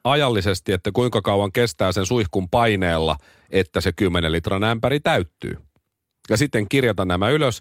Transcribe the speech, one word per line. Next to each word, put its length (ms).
ajallisesti, 680
että 200
kuinka 280
kauan 300
kestää 400
sen 140
suihkun 440
paineella, 680
että 320
se 100
kymmenen 400
litran 320
ämpäri 360
täyttyy. 580
Ja 80
sitten 320
kirjata 360
nämä 240
ylös 320